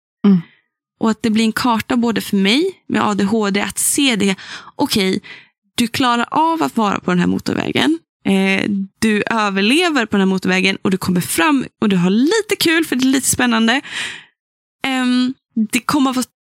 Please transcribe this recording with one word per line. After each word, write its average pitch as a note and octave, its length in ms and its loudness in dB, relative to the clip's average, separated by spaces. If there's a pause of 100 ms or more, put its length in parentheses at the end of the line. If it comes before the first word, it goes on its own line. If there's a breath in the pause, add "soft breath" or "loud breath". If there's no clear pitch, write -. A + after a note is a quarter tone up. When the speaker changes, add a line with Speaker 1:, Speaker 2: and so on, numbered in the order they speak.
(260)
Speaker 1:
Mm. F#3+ 140 6 (600 loud breath)
Speaker 2:
Och A3+ 100 0
att G#3+ 120 -4
det A3+ 80 0
blir A3 140 2
en A3 80 0
karta A#3+ 440 -2
både A3+ 240 0
för - 160 -2
mig B3 520 2
med - 200 0
A G#3 60 0
D G3+ 100 0
H G#3 260 0
D G3 100 0
att G3+ 180 -6
se C#4 380 0
det. F#3+ 200 2 (400 loud breath)
Okej, G3 440 0 (560 loud breath)
du A#3+ 120 0
klarar A#3+ 420 0
av D#4+ 320 0
att C#4 140 -2
vara G#3 240 0
på - 100 -4
den F3+ 100 2
här F3 60 2
motorvägen. A#3 720 0 (260)
Eh, F#3+ 460 0 (280)
du G#3+ 240 0
överlever A3+ 840 0
på G#3+ 100 -2
den G3+ 120 2
här F#3 60 2
motorvägen F#3+ 480 -2
och G#3 80 0
du F#3 80 0
kommer F3+ 220 -2
fram D4 440 0 (160)
och A3 80 0
du G3 80 2
har F3+ 140 2
lite F4+ 500 0
kul E4 240 2
för C#4+ 120 -4
det B3+ 80 0
är C4 40 4
lite C4 180 0
spännande. A#3 540 0 (1040 loud breath)
Ehm, B3+ 520 -2 (380)
det B3 80 0
kommer C4+ 320 0
vara B3 120 -2 (220)